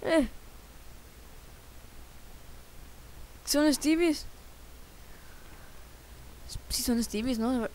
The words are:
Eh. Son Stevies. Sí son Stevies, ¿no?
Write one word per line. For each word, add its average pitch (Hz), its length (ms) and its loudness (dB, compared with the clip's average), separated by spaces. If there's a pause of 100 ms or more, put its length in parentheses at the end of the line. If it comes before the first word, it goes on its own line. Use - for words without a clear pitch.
Eh. 302 260 6 (3250)
Son 302 280 8
Stevies. 320 520 4 (2500)
Sí - 140 2
son 233 200 4
Stevies, 226 360 2
¿no? 233 340 4